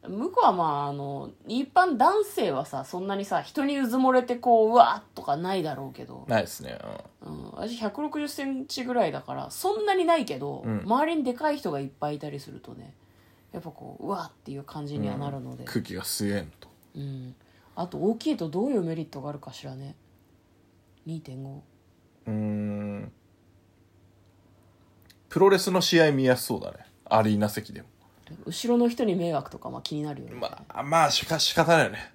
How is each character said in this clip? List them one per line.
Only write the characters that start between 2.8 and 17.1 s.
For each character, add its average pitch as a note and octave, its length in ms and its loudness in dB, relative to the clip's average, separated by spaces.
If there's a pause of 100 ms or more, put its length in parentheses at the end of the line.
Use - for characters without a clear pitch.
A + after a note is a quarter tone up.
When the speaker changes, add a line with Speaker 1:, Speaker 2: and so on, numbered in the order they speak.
Speaker 1:
そ F3+ 140 -8
ん F#3+ 80 -6
な G3 80 -2
に G3+ 100 -4
さ、 F3 160 0
人 C#4 240 -4
に C#4+ 140 0
う C4 80 0
ず A#3 100 0
も C4 140 6
れ B3+ 100 6
て B3 140 -4
こ A#3 320 6
う、 - 20 4
う A#3 60 4
わ A#3 220 10
ー - 20 -10
っ - 40 -18 (120)
と - 80 -12
か C#3+ 120 -2
な F#3 200 -2
い F3+ 80 0
だ D3+ 100 -4
ろ C3+ 140 -10
う B2+ 60 -14
け - 120 -14
ど。 - 220 -16
Speaker 2:
な A2+ 100 2
い G2+ 60 4
で - 40 -6
す - 140 -14
ね。 B1 160 -12 (480)
Speaker 1:
う - 40 -14
ん。 D2+ 160 -10
う - 20 -14
ん。 - 60 -14
私、 A#3 240 -8
百 A3 260 -4
六 D4+ 160 -6
十 D4 80 -4
セ C#4+ 180 -8
ン C4+ 220 -6
チ - 160 -6
ぐ B3 100 -4
ら A3 140 4
い D3+ 40 0
だ C#3+ 100 -6
か C3+ 120 -10
ら、 C3+ 160 -8
そ - 240 -2
ん G#4+ 120 -2
な G4 100 4
に F4+ 100 2
な E4+ 120 6
い C4 80 0
け C#3 120 -6
ど、 C#3 260 -6
Speaker 2:
う - 60 -4
ん。 - 160 -2
Speaker 1:
周 C4+ 260 2
り E4 60 0
に D4 60 0
で B3 100 -2
か D4+ 160 0
い D4 80 0
人 F#3+ 140 -4
が C#3 80 -4
い C#3 80 -6
っ - 20 -8 (100)
ぱ D3 120 -2
い D3 60 -6
い - 20 -10
た D3+ 100 -8
り C#3+ 100 -10
す C#3 120 -16
る A#2+ 80 -16
と - 140 -18
ね、 - 200 -18 (580)
や F3 80 -10
っ E3 40 -14
ぱ D#3+ 80 -12
こ - 280 -16
う、 - 60 -10
う D3+ 40 -4
わ F3+ 100 -2
ー E3+ 80 -10
っ - 40 -18
て - 200 -18
い C#3 80 -10
う C#3 40 -14
感 D3 220 -10
じ C#3+ 140 -6
に C#3 100 -2
は C3+ 80 -6
な C#3+ 140 -4
る C3+ 100 -8
の B2+ 160 -12
で。 B2+ 60 -14
Speaker 2:
う - 20 -12
ん。 - 0 -
空 - 160 -2
気 F#2+ 140 -10
が F#2 80 -8
吸 - 280 -2
え G2+ 100 -2
ん D2+ 180 -12
と。 - 80 -20 (280)
Speaker 1:
う - 40 -12
ん。 C3+ 360 -10 (400)